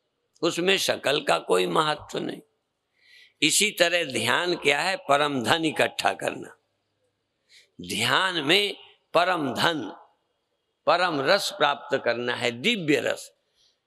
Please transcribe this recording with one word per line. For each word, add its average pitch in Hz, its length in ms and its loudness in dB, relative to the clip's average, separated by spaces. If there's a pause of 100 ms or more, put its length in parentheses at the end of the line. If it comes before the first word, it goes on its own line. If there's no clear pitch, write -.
(420)
उसमें 170 360 0
शकल 131 420 0
का 165 180 2
कोई 180 280 2
महत्व 156 520 -2
नहीं। - 220 -8 (1000)
इसी 151 280 2
तरह 170 340 2
ध्यान 139 520 0
क्या 143 240 2
है? 185 160 -2
परम 143 460 0
धन 160 220 0
इकट्ठा 120 480 0
करना। - 440 -8 (1200)
ध्यान 123 540 0
में 175 420 0 (380)
परम 165 400 2
धन, 147 280 0 (1040)
परम 170 340 2
रस 175 300 2
प्राप्त 143 540 -2
करना 120 300 -2
है, 120 160 -2
दिव्य 147 500 0
रस। - 320 -6 (540)